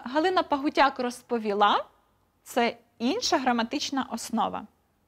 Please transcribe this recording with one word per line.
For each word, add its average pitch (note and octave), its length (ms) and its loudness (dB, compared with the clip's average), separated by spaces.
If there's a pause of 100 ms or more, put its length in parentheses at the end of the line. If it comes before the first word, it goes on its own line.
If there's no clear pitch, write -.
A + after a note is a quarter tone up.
Галина D#4+ 400 2
Пагутяк C#4 560 2
розповіла. A3+ 840 0 (580)
Це - 340 0 (200)
інша E4+ 400 0
граматична C4 720 -2
основа. G3+ 560 -4 (400)